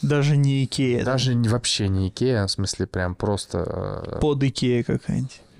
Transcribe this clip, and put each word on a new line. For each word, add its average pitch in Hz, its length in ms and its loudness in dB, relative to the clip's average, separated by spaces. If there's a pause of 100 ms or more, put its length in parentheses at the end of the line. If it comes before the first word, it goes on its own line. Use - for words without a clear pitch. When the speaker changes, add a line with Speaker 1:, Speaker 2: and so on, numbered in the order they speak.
Speaker 1:
Даже 143 340 4
не 139 280 4
Икея, 123 420 0
да? 127 60 2
Speaker 2:
Даже 127 220 2
не, 117 140 2
вообще 110 400 0
не 95 220 0
Икея, 117 360 0
в - 40 -4
смысле 95 360 -4
прям 90 280 -4
просто, 95 520 -2
э, 98 540 -6
Speaker 1:
Под 147 240 0
Икея 123 400 0
какая-нибудь. - 560 -4 (200)